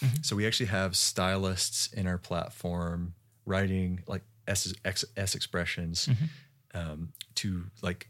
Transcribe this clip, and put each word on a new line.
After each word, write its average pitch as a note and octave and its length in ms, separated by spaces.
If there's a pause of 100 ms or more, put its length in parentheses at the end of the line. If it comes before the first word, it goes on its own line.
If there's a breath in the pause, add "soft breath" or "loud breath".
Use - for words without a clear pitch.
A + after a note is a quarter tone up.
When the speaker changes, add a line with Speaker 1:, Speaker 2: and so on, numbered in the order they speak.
Speaker 1:
Mm-hmm. B2+ 200
Speaker 2:
So A2 140
we G#2 100
actually A2+ 220
have F#2+ 280
stylists F#2+ 960
in F#2+ 140
our F2+ 100
platform E2+ 960 (320)
writing, F#2+ 600
like, - 180 (240)
S, F#2+ 260 (100)
X, F#2 220 (100)
S G2 180
expressions, E2+ 760
Speaker 1:
Mm-hmm. C3 180 (520 loud breath)
Speaker 2:
um, D#2+ 320 (260)
to, F2+ 300 (160)
like, F2+ 280